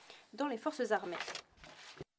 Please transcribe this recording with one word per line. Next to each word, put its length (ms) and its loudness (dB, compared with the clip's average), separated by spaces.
dans 160 2
les 80 2
forces 340 2
armées, 320 4